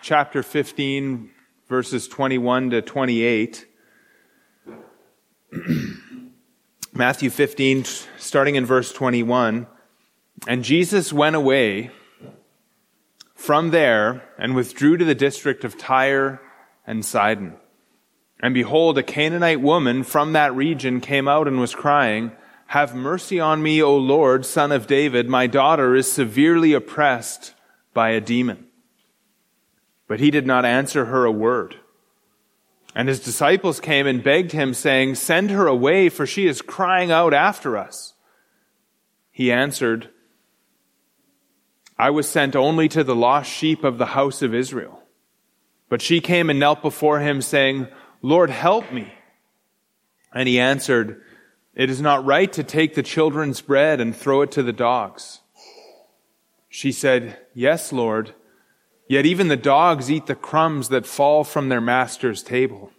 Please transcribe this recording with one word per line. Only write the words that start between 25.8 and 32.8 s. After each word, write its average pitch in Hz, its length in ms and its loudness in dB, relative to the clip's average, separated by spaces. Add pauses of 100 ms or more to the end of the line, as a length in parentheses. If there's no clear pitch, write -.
is 131 160 2
severely 156 640 2
oppressed 131 840 -2 (380)
by 113 180 2
a 110 120 0
demon.' 117 440 -2 (1400)
But 107 100 -6
he 147 120 4
did 143 160 0
not 127 180 2
answer 131 400 0
her 123 220 0
a 113 40 2
word. 110 460 -2 (1160)